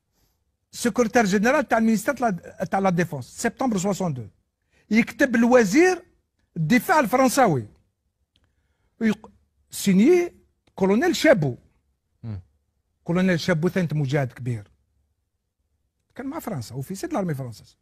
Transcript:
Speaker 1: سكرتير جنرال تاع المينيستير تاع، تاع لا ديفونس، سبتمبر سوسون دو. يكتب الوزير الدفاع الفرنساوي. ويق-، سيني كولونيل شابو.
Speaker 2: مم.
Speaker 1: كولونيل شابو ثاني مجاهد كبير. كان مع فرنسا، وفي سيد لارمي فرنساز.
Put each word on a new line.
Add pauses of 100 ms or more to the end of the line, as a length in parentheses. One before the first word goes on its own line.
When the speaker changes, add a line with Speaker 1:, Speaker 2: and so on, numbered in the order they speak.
(720)
Speaker 1:
سكرتير
جنرال
تاع
المينيستير
تاع، (340)
تاع
لا
ديفونس،
سبتمبر
سوسون
دو. (680)
يكتب
الوزير (540)
الدفاع
الفرنساوي. (1300)
ويق-، (400)
سيني (400)
كولونيل
شابو. (680)
Speaker 2:
مم. (640)
Speaker 1:
كولونيل
شابو
ثاني
مجاهد
كبير. (1400)
كان
مع
فرنسا،
وفي
سيد
لارمي
فرنساز.